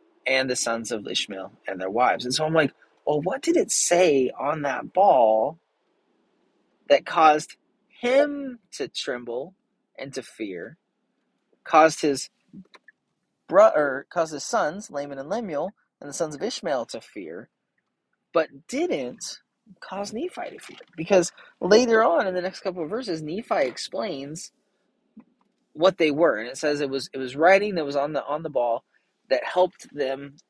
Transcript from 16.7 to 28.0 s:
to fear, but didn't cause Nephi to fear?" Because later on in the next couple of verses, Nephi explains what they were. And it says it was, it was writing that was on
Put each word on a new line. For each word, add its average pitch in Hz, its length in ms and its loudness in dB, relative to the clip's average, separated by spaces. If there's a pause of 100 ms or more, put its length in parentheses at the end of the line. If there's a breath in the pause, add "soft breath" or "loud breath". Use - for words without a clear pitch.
to 117 120 -10
fear, 92 500 -14 (840)
but 156 340 -2
didn't - 720 -6 (400)
cause 202 320 -10
Nephi 294 380 -10
to - 100 -18
fear?" - 180 -20 (200)
Because 175 340 2 (300 loud breath)
later 220 420 6
on 277 240 4
in 185 60 -4
the 180 80 -2
next 185 200 -8
couple 180 220 -6
of 151 60 -8
verses, 202 320 -6
Nephi 165 460 -2
explains 147 840 -8 (1200)
what 185 240 4
they 156 140 4
were. 143 260 2
And 113 100 -6
it 135 100 -12
says 147 240 -2
it 139 80 -2
was, 131 240 -6
it 139 40 -8
was 131 180 -6
writing 196 400 6
that 160 100 -2
was 143 100 -4
on 147 180 -2